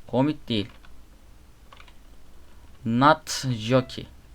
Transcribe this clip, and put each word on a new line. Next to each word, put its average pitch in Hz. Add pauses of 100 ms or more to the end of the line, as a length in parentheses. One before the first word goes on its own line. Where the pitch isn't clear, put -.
Komik 143
değil. 107 (2250)
Not 135
jockey. 117 (280)